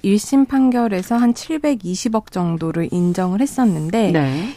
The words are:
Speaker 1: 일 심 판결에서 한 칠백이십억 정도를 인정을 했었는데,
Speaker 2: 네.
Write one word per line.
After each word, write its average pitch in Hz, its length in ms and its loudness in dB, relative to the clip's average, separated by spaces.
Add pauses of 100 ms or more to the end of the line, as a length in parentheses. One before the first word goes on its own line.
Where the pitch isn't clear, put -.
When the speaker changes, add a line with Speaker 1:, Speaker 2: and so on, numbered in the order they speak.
Speaker 1:
일 202 160 2
심 269 260 2
판결에서 240 720 0
한 240 160 4
칠백이십억 226 1000 -4
정도를 165 600 -2
인정을 180 480 0
했었는데, 202 720 0
Speaker 2:
네. 151 440 0